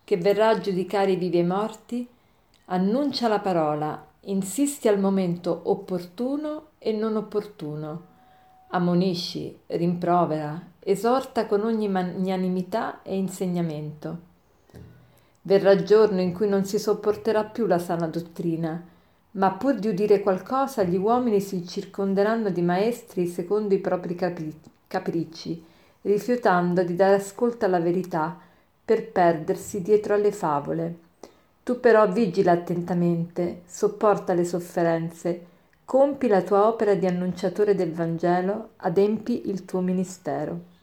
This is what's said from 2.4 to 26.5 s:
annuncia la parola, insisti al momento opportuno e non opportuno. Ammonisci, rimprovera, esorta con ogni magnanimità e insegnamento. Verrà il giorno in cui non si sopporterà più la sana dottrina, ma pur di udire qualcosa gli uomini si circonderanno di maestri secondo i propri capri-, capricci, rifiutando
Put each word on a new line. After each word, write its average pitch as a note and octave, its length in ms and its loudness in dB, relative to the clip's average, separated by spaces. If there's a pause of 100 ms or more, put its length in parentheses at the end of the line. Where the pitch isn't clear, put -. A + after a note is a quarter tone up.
annuncia A#3 640 0
la G#3 100 2
parola, D#3 680 -2 (180)
insisti G3 680 -2
al G3+ 100 4
momento F3+ 580 0 (100)
opportuno C4 1120 -4
e - 120 -4
non A3 240 -2
opportuno. E3 880 -6 (680)
Ammonisci, F3 1000 0
rimprovera, E3+ 920 0 (200)
esorta A3+ 680 0
con G3+ 140 0
ogni A3 260 0
magnanimità F#3 1160 -2
e - 120 -8
insegnamento. E3+ 1040 -4 (1200)
Verrà F3+ 280 4
il F#3 140 4
giorno G#3 360 6
in F3+ 120 0
cui G#3 160 -2
non G3 160 2
si G#3 160 -2
sopporterà G#3+ 640 0
più G#3+ 220 -4
la F3+ 120 2
sana E3+ 300 -2
dottrina, E3 840 -6 (420)
ma F#3+ 140 4
pur B3+ 240 0
di G#3 140 -4
udire G3+ 320 4
qualcosa A3+ 640 -2
gli F3+ 140 0
uomini A3 460 2
si F3+ 240 -6
circonderanno G3+ 840 -2
di F3 140 -2
maestri F#3 640 0
secondo G3 480 -2
i F#3 60 2
propri F3+ 340 -2
capri-, E3+ 460 -6 (260)
capricci, E3+ 760 -6 (380)
rifiutando F#3+ 840 2